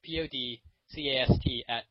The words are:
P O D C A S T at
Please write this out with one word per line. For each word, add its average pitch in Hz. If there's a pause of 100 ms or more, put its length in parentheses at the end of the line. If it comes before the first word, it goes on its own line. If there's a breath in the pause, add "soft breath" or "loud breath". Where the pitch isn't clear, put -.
P 160
O 156
D 123 (280)
C 147
A 131
S -
T 123
at 117